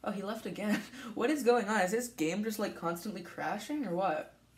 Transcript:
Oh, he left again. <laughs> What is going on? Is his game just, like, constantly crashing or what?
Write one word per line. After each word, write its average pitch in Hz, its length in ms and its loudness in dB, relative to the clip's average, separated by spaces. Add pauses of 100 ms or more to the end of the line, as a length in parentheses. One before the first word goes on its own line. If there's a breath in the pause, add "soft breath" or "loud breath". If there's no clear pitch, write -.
Oh, 214 60 -2
he 196 120 -6
left 214 240 -6
again. 202 360 0 (160)
<laughs> 226 160 -12
What 247 160 2
is 294 140 0
going 233 240 6
on? 214 140 2
Is 180 100 4
his 240 160 0
game 170 340 0
just, 214 160 -2
like, 214 180 0
constantly 175 460 -2
crashing 214 640 -4
or 175 80 -2
what? 170 400 0 (240)